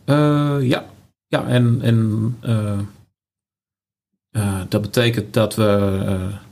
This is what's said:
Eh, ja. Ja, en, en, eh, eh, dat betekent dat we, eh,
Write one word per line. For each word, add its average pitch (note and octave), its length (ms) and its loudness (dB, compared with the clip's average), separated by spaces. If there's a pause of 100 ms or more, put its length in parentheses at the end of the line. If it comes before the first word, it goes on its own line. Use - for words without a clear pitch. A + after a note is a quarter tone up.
Eh, D3 560 2
ja. B2+ 240 0 (420)
Ja, - 200 -4
en, A#2+ 360 2
en, A2+ 580 0
eh, G#2+ 380 -2 (1500)
eh, G2+ 380 -4
dat G2+ 140 -2
betekent A2 520 -2
dat A2 200 0
we, G2+ 520 2
eh, F#2+ 280 -4 (180)